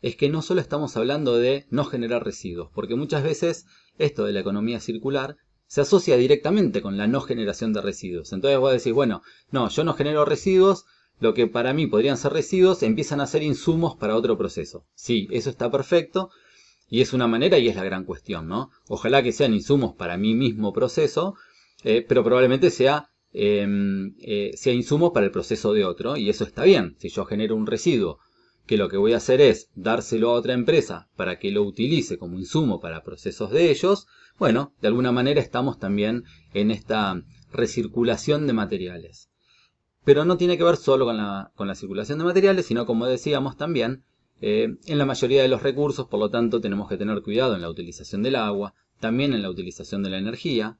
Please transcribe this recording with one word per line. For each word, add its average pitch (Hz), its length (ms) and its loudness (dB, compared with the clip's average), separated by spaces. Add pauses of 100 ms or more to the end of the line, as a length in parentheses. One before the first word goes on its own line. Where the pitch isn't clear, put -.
es 123 140 -6
que 143 140 0
no 156 120 -2
solo 180 200 -2
estamos 143 340 -6
hablando 127 420 0
de 131 320 0
no 143 160 0
generar 120 380 -4
residuos, 87 500 -10
porque 104 220 -6
muchas 147 280 -2
veces 160 420 -2 (320)
esto 143 280 -2
de 101 80 -2
la 101 60 -2
economía 104 400 -4
circular 131 580 -6 (300)
se - 140 -2
asocia 143 360 4
directamente 143 640 4
con 98 160 -6
la 104 100 0
no 127 140 0
generación 113 520 -4
de 104 80 -2
residuos. 90 520 -8
Entonces 135 260 2
vos 135 120 4
decís, 120 220 0
bueno, 117 280 2 (300)
no, 123 180 0
yo - 140 -2
no 160 100 0
genero 147 320 2
residuos, 185 600 4 (340)
lo 110 140 2
que 117 140 2
para 120 260 0
mí 156 120 0
podrían 120 320 2
ser 139 140 -2
residuos 185 500 4
empiezan 139 400 0
a 139 60 -2
ser 156 160 -2
insumos 160 540 0
para 107 180 -2
otro 113 220 2
proceso. - 480 -8 (100)
Sí, 107 360 -2
eso 123 180 -2
está 117 200 -4
perfecto 165 600 0 (600)
y 117 120 2
es 120 120 2
una 123 140 2
manera 139 320 4
y 120 80 4
es 98 80 0
la 95 80 -6
gran 95 220 -6
cuestión, 82 420 -10
¿no? 110 240 -6 (160)
Ojalá 117 340 2
que 120 120 0
sean 131 200 2
insumos 127 420 0
para 87 220 -6
mi 107 160 2
mismo 110 400 0
proceso, 156 640 0 (480)
eh, 113 240 2
pero 123 160 4
probablemente 127 480 4
sea, 143 380 2 (220)
em, 101 920 0
eh, 101 340 -4
sea - 180 0
insumos 147 380 2
para 117 140 2
el 95 60 0
proceso 104 420 -2
de 104 120 2
otro 110 320 -4
y 104 120 -2
eso 104 160 -2
está - 180 -8
bien. 143 360 4
Si 85 100 -10
yo 95 160 -6
genero 107 300 -2
un 110 120 -2
residuo 113 520 0 (500)
que 110 80 2
lo 98 100 2
que 98 100 -4
voy 107 160 4
a 117 40 2
hacer 127 240 4
es 135 320 6
dárselo 113 560 -2
a 120 40 2
otra 120 200 0
empresa 117 600 0
para 90 240 -6
que 98 100 -4
lo 104 140 0
utilice 110 560 -2
como 87 180 -12
insumo 104 420 -2
para 82 240 -12
procesos - 460 -10
de 156 220 4
ellos, 190 340 0 (320)
bueno, 135 420 0
de 110 100 0
alguna 123 220 2
manera 131 300 2
estamos 123 380 -4
también 104 440 -2 (300)
en 104 160 0
esta 107 500 -2 (320)
recirculación 120 960 -2
de 131 80 0
materiales. 90 800 -6 (720)
Pero 143 180 6
no 175 140 2
tiene 175 180 2
que 160 100 0
ver 170 120 4
solo 131 280 2
con 117 120 -2
la, 101 380 -8
con 101 120 -6
la 95 60 -6
circulación 104 460 -8
de 165 60 -2
materiales, 185 420 4
sino 117 180 -2
como 117 220 0
decíamos 131 500 -2
también, 131 460 -4 (360)
eh, 110 360 0 (100)
en 156 140 -2
la 139 80 2
mayoría 135 340 2
de 131 60 4
los 127 160 0
recursos, 139 420 -2
por 104 140 -4
lo 104 100 0
tanto 117 320 0
tenemos 98 260 -4
que 98 100 -6
tener 101 260 -4
cuidado 117 320 0
en 90 60 -6
la 85 100 -8
utilización 85 500 -10
del 131 140 0
agua, 101 400 -4 (240)
también 127 340 -2
en 110 80 -2
la 98 80 -6
utilización 90 540 -8
de 95 80 -6
la 95 80 -6
energía 110 600 -6